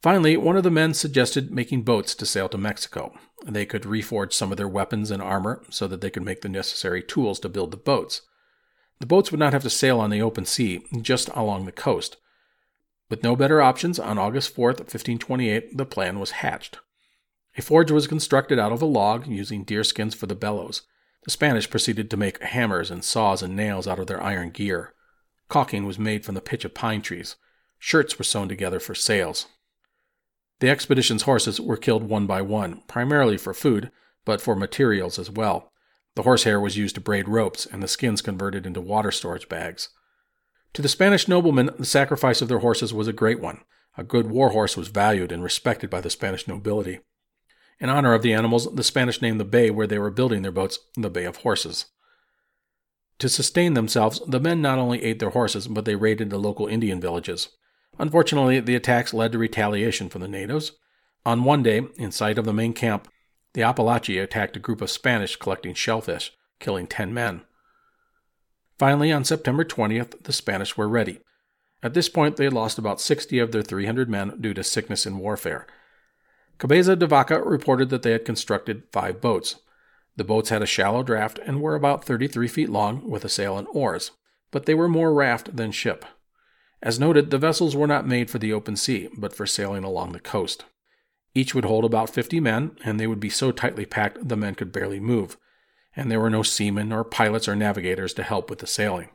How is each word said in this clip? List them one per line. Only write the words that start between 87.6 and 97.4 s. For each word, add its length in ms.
were 120
not 200
made 220
for 80
the 160
open 220
sea, 420
but 160
for 120
sailing 380
along 280
the 80
coast. 460
Each 200
would 120
hold 180
about 260
fifty 300
men, 440
and 160
they 80
would 120
be 100
so 220
tightly 340
packed 420
the 100
men 180
could 160
barely 300
move, 360
and 140
there 120
were 80
no 140
seamen 500
or 100
pilots 440